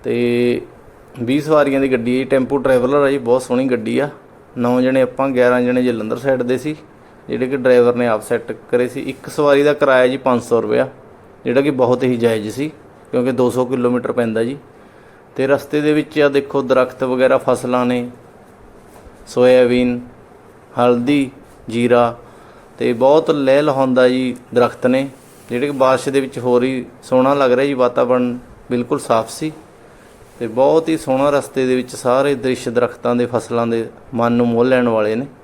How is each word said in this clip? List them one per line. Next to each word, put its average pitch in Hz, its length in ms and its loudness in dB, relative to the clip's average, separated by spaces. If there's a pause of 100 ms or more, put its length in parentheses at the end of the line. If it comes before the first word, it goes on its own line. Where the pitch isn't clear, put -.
ਤੇ 120 580 0 (580)
ਵੀਹ 131 220 -2
ਸਵਾਰੀਆਂ 143 400 2
ਦੀ 135 100 0
ਗੱਡੀ 123 280 -2
ਹੈ, 131 60 -4
ਟੈਂਪੂ 131 320 0
ਟਰੈਵਲਰ 131 480 2
ਹੈ 135 60 2
ਜੀ, 143 80 -2
ਬਹੁਤ 123 240 0
ਸੋਹਣੀ 127 220 -2
ਗੱਡੀ 120 340 -2
ਆ। 147 100 -2 (480)
ਨੌ 123 240 0
ਜਣੇ 131 200 2
ਆਪਾਂ, 127 280 -2
ਗਿਆਰਾਂ 123 320 2
ਜਣੇ 123 220 0
ਜਲੰਧਰ 113 340 -2
ਸਾਈਡ 127 260 -2
ਦੇ 127 140 -2
ਸੀ, 151 180 -6 (540)
ਜਿਹੜੇ 123 180 -4
ਕਿ 135 100 -4
ਡਰਾਈਵਰ 123 380 4
ਨੇ 120 120 0
ਆਪ 107 140 0
ਸੈੱਟ 117 300 -6 (200)
ਕਰੇ 123 160 0
ਸੀ। 123 140 -10
ਇੱਕ - 280 -10
ਸਵਾਰੀ 143 340 2
ਦਾ 147 100 4
ਕਿਰਾਇਆ 131 340 4
ਜੀ 131 120 0
ਪੰਜ 123 240 0
ਸੌ 117 180 0
ਰੁਪਇਆ, 120 260 0 (580)
ਜਿਹੜਾ 127 160 2
ਕਿ 147 120 0
ਬਹੁਤ 123 300 2
ਹੀ 127 140 0
ਜਾਇਜ਼ 113 320 0
ਸੀ, 135 180 -8 (440)
ਕਿਉਂਕਿ 127 220 0
ਦੋ 123 160 2
ਸੌ 123 160 -2
ਕਿਲੋਮੀਟਰ 123 460 -2
ਪੈਂਦਾ 113 320 -2
ਜੀ। 135 140 -6 (800)
ਤੇ 131 120 -2
ਰਸਤੇ 143 340 0
ਦੇ 151 120 2
ਵਿੱਚ 151 260 -2
ਆ 143 100 4
ਦੇਖੋ, 139 340 -2
ਦਰਖਤ 127 400 0
ਵਗੈਰਾ, 131 360 2
ਫਸਲਾਂ 123 460 -2
ਨੇ, 123 240 -4 (1160)
ਸੋਇਆਬੀਨ, 123 720 2 (800)
ਹਲਦੀ, 123 500 2 (400)
ਜੀਰਾ 120 480 2 (640)
ਤੇ 123 160 0
ਬਹੁਤ 143 360 4
ਲਹਿ 139 300 2
ਲਹਾਉਂਦਾ 131 480 2
ਜੀ 127 260 -2 (180)
ਦਰਖਤ 120 340 0
ਨੇ, 135 200 0 (420)
ਜਿਹੜੇ 120 180 -4
ਕਿ 143 60 -4
ਬਾਰਿਸ਼ 131 360 0
ਦੇ 139 120 0
ਵਿੱਚ 131 180 -8
ਹੋਰ 123 240 2
ਹੀ 131 220 -4 (180)
ਸੋਹਣਾ 131 300 2
ਲੱਗ 139 180 2
ਰਿਹਾ 127 140 2
ਜੀ। 143 80 -2
ਵਾਤਾਵਰਣ 123 640 0 (320)
ਬਿਲਕੁਲ 123 300 -2
ਸਾਫ਼ 113 300 -2
ਸੀ 156 220 -10 (880)
ਤੇ 120 100 -6
ਬਹੁਤ 147 400 2
ਹੀ 160 80 0
ਸੋਹਣਾ 139 320 -2
ਰਸਤੇ 139 380 -2
ਦੇ 127 80 2
ਵਿੱਚ 127 200 -6
ਸਾਰੇ 135 400 0
ਦ੍ਰਿਸ਼ 123 340 -4
ਦਰਖਤਾਂ 120 460 -2
ਦੇ, 120 100 0
ਫਸਲਾਂ 117 420 -4
ਦੇ 113 180 -4 (300)
ਮਨ 117 160 0
ਨੂੰ 120 160 2
ਮੋਹ 117 180 0
ਲੈਣ 127 220 2
ਵਾਲੇ 110 280 0
ਨੇ। 135 120 -6 (160)